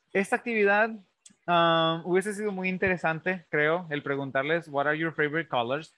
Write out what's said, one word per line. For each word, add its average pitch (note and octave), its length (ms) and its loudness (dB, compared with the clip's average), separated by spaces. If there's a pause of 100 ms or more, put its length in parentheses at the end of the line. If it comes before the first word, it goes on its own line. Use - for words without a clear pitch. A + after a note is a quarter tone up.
(120)
esta G3 240 0
actividad, G#3+ 540 2 (560)
ah, E3 580 2
hubiese F#3+ 300 0
sido G#3 180 -4
muy F#3 160 -4
interesante, F3+ 800 -2
creo, D#3+ 420 0
el D3 120 -4
preguntarles, C#3 680 -2
"What C#3 200 -2
are D3+ 100 0
your E3 160 -2
favorite D3+ 340 -2
colors?" C3 500 -4